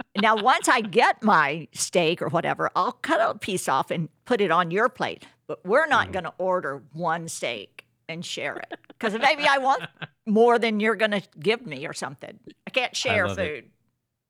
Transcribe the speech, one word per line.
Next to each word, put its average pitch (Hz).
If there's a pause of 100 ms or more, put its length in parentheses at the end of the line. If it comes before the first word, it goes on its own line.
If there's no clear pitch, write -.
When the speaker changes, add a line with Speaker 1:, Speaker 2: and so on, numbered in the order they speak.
(220)
Speaker 1:
Now, 220
once 247
I 254
get 226
my 160
steak 170
or -
whatever, 160
I'll 185
cut -
a -
piece -
off 135
and 160 (160)
put 240
it 185
on 170
your 214
plate. - (220)
But -
we're 262
not 226
Speaker 2:
Mm. -
Speaker 1:
gonna 170
order 175 (100)
one 165
steak - (240)
and 127
share 135
it. - (200)
'Cause 214
maybe 285
I 277
want 269 (220)
Speaker 2:
<laughs> -
Speaker 1:
more 226
than 214
you're 220
gonna 208 (180)
give 220
me 147
or 143
something. - (280)
I -
can't 247
Speaker 2:
I -
Speaker 1:
share 220
Speaker 2:
love 190
it. 151 (680)